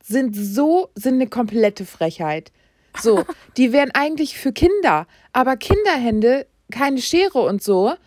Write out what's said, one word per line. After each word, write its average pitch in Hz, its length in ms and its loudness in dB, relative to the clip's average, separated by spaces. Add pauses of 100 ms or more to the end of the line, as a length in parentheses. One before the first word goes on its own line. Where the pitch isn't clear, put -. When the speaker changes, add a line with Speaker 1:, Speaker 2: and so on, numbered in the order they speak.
Speaker 1:
sind 240 360 -2
so, 285 580 0
sind 262 200 -2
eine 254 120 0
komplette 208 580 -2
Frechheit. 160 680 -6 (480)
So, 208 240 2 (140)
Speaker 2:
<laughs> - 180 -18
Speaker 1:
die 247 160 2
wären 277 180 2
eigentlich 294 460 -2
für - 160 -4
Kinder. 330 540 2 (260)
Aber 262 240 0
Kinderhände, 262 920 0 (240)
keine 269 300 -2
Schere 349 380 0
und 202 220 0
so. 196 280 2 (180)